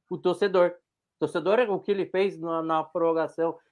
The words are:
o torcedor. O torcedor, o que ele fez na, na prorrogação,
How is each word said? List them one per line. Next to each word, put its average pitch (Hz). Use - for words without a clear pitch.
o 180
torcedor. 180
O -
torcedor, 175
o 190
que 196
ele 196
fez 185
na, 165
na 160
prorrogação, 165